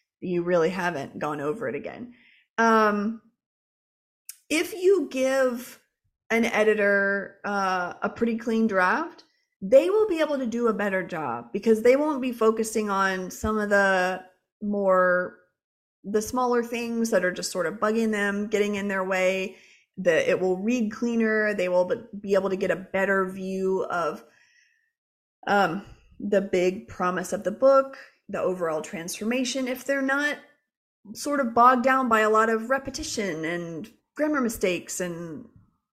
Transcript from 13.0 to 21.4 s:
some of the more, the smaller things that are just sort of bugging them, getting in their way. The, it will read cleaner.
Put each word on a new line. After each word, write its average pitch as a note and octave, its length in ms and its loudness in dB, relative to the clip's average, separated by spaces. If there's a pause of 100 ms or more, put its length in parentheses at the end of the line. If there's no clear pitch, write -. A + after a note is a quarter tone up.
some G#3+ 280 -4
of G#3 120 -2
the F#3+ 520 2 (380)
more, F#3 760 2 (680)
the G#3+ 180 0
smaller A#3+ 400 0
things A#3 480 -4
that F#3 140 2
are F3+ 80 0
just F3+ 200 -6
sort F3 140 -2
of D#3+ 80 -6
bugging A3 380 0
them, G3+ 360 -2
getting G#3 260 0
in G3+ 140 -2
their G3 160 -2
way. F#3+ 520 0 (420)
The, E3 300 2
it F3+ 120 2
will F#3 180 0
read A3 340 -2
cleaner. A3 600 0